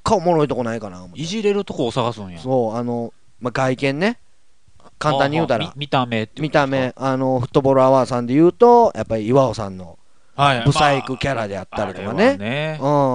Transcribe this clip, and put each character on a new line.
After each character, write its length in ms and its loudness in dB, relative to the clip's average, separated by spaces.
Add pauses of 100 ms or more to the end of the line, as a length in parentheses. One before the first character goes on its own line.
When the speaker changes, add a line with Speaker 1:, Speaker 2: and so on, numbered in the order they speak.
Speaker 1:
か 140 2
お 40 0
も 120 0
ろ 120 4
い 40 -4
と 80 -2
こ 80 -2
な 100 -4
い 60 -6
か 80 -10
な、 160 -14
思 40 -18
っ 40 -20
て。 80 -14
Speaker 2:
い 60 -8
じ 160 -6
れ 100 2
る 140 -2
と 80 -10
こ 120 -2
を 40 -2
探 240 0
す 80 -12
ん 100 -12
や。 60 -14
Speaker 1:
そ 320 -2
う、 60 -6
あ 60 -4
の、 300 -6 (280)
ま 100 -6
あ、 20 -18
外 240 -2
見 220 -2
ね。 200 -2 (800)
簡 200 0
単 120 2
に 60 -2
言 80 2
う 20 -6
た 120 0
ら。 80 -4
Speaker 2:
あ 20 -10
あ、 60 -14
み-、 60 -12
見 80 -10
た 180 0
目 160 -2
っ 40 -4
て 40 -18
こ 60 -20
と 60 -6
で 60 -4
す 40 -8
か？ 140 2
Speaker 1:
見 0 -
た 0 -
目。 300 -2
あ 200 -2
の、 240 0
フ 60 -4
ッ 40 -8
ト 100 2
ボ 120 4
ー 20 6
ル 80 6
ア 80 6
ワ 140 4
ー 40 -12
さ 120 -2
ん 60 -6
で 80 -2
言 120 6
う 60 4
と、 420 6
や 80 -6
っ 20 -2
ぱ 120 -4
り 100 -4
岩 220 4
尾 60 -4
さ 140 -6
ん 80 -10
の、 220 -16 (360)
Speaker 2:
は 200 2
い。 100 -4
Speaker 1:
ブ 80 2
サ 220 4
イ 80 -2
ク 160 -6
キ 100 -4
ャ 60 -2
ラ 120 -4
で 120 -6
あ 60 -10
っ 60 -20
た 160 -4
り 60 -8
と 100 -10
か 100 -6
ね。 0 -
Speaker 2:
ま 0 -
あ、 20 -6
あ 40 -4
れ 120 4
は 80 -4
ね。 420 -6
Speaker 1:
う 40 -6
ん。 20 2 (280)